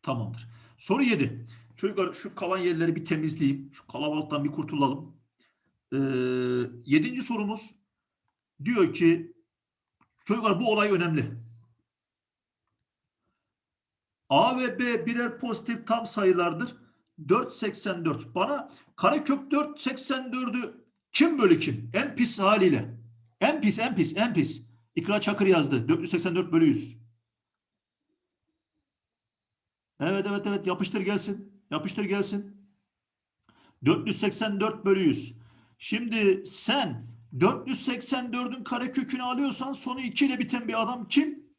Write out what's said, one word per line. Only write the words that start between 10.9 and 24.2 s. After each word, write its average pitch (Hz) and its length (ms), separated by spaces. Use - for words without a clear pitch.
önemli. 160 540
A 240 300
ve 247 200
B 240 260
birer 240 340
pozitif 233 480
tam 226 180
sayılardır. 175 720
Dört 233 240
seksen 190 520
dört. 123 300
Bana 277 360
karekök - 560
dört 302 300
seksen 262 520
dördü 247 520
kim 311 280
bölü 170 200
kim? - 340
En 277 220
pis 240 240
haliyle. 185 580
En 294 200
pis, 214 180
en 233 160
pis, 160 220
en 226 160